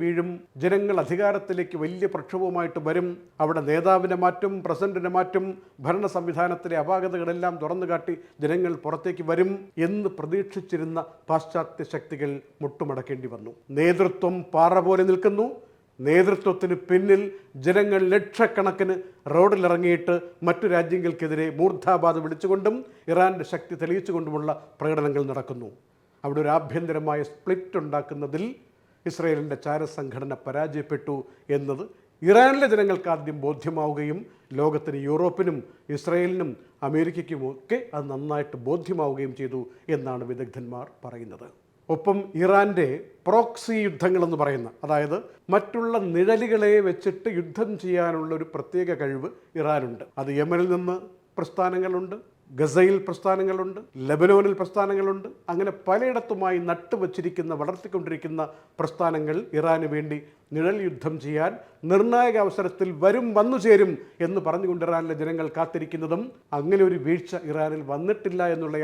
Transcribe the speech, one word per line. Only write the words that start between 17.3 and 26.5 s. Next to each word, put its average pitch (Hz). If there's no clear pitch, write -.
ജനങ്ങൾ 196
ലക്ഷക്കണക്കിന് 196
റോഡിലിറങ്ങിയിട്ട് 175
മറ്റു 175
രാജ്യങ്ങൾക്കെതിരെ 165
മൂർധാബാധ 175
വിളിച്ചുകൊണ്ടും 196
ഇറാന്റെ 180
ശക്തി 170
തെളിയിച്ചുകൊണ്ടുമുള്ള 160
പ്രകടനങ്ങൾ 147
നടക്കുന്നു. 123
അവിടെ 143
ഒരു 147